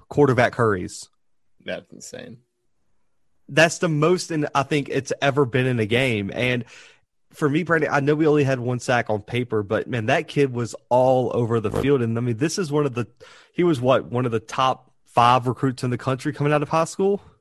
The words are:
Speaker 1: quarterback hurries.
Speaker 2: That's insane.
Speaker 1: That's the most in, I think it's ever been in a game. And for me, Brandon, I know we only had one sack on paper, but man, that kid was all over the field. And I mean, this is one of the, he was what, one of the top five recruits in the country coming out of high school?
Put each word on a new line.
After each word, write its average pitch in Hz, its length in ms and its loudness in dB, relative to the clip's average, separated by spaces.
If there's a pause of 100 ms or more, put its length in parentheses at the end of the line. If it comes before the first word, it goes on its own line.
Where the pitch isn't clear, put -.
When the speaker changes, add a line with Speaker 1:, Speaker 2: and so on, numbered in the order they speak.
Speaker 1:
quarterback 123 480 4
hurries. 101 540 -2 (560)
Speaker 2:
That's 90 260 -10
insane. - 460 -18 (1160)
Speaker 1:
That's 160 260 4
the 180 100 0
most 160 420 2
in, 151 240 -2
I 139 80 2
think 143 240 -2
it's - 240 -4 (100)
ever 139 240 2
been 127 200 0
in 123 160 0
a 110 40 0
game. 113 480 0
And 123 300 -2 (680)
for 151 160 -2
me, 156 140 -2
Brandon, 160 280 0
I 143 80 2
know 143 160 2
we 156 100 0
only 147 200 4
had 131 160 0
one 123 180 -4
sack 120 300 0
on 107 140 -2
paper, 120 380 -4
but 101 260 -4
man, 113 180 -4
that 151 240 0
kid 139 240 0
was 120 200 -6 (140)
all 127 460 2
over 117 260 0
the 107 100 -2
field. 127 320 0
And 113 160 -2
I 120 40 -4
mean, 120 160 -4
this 156 200 -2
is 170 140 -4
one 147 140 0
of 131 80 -4
the, 120 140 -4 (440)
he 175 140 0
was 151 160 2
what, 127 240 4
one 120 200 -2
of 120 60 -4
the 113 80 0
top - 540 -4 (100)
five 123 440 4
recruits 127 360 -2
in 127 60 -2
the 123 80 -2
country 131 340 -4
coming 147 220 0
out 147 80 2
of 143 80 -6
high 165 160 0
school? 196 360 -2 (200)